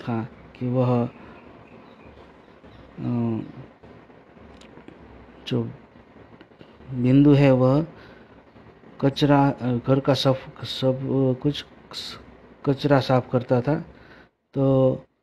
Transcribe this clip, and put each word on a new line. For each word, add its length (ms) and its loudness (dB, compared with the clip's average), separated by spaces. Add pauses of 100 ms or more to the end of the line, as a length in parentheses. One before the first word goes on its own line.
था 280 -6 (300)
कि 80 -6
वह, 420 0 (1900)
अ, 400 -4 (2000)
जो 240 -4 (1200)
बिंदु 400 6
है 180 6
वह 340 2 (1160)
कचरा, 480 2
अ, 260 -4
घर 240 0
का 140 0
सब, 240 0 (260)
सब, 320 -2
अ, 460 -2
कुछ 240 -4 (1000)
कचरा 340 2
साफ 320 -2
करता 300 0
था। 240 -4 (680)
तो 420 2 (280)